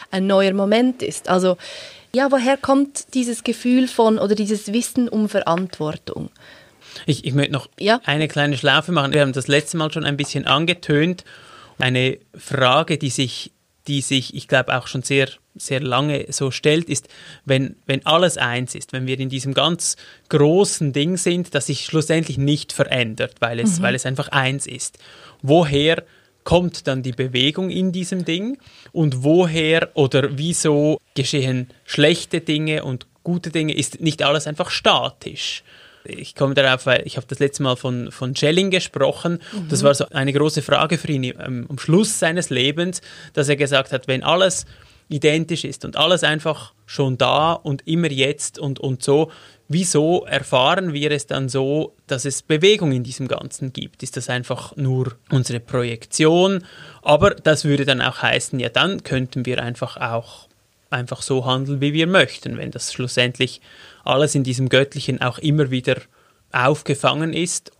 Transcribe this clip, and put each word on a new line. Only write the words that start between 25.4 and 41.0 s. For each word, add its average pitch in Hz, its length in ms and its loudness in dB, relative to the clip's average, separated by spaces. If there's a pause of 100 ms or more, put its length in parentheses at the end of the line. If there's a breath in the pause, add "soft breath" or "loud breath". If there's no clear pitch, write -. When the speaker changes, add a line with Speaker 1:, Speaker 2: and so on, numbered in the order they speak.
Speaker 2:
Woher 151 640 4 (400 soft breath)
kommt 175 420 2
dann 131 160 -2
die 127 100 -4
Bewegung 131 580 0
in 185 200 0
diesem 180 340 -4
Ding? 196 340 -4 (340 loud breath)
Und 135 320 0
woher 165 720 4
oder 139 440 2
wieso 151 600 2 (140)
geschehen 131 560 -2 (140)
schlechte 165 560 2
Dinge 156 440 -2
und 131 220 -6 (180)
gute 175 260 -4
Dinge? 156 240 0
Ist - 260 -4
nicht 156 220 -2
alles 151 240 0
einfach 151 240 -6
statisch? - 920 -2 (420 loud breath)
Ich - 280 -14
komme 139 180 0
darauf, 131 320 2
weil 123 220 4
ich - 100 -10
habe 131 100 -8
das 127 120 -10
letzte 139 240 0
Mal 127 140 0
von, 123 360 -6
von 127 240 -6
Schelling 180 340 2
gesprochen. 170 720 0 (120)
Speaker 1:
Mhm. 185 180 -10
Speaker 2:
Das 135 120 0
war 143 120 8
so 139 160 0
eine 135 240 -2
große 151 260 2
Frage 143 380 0
für - 120 -6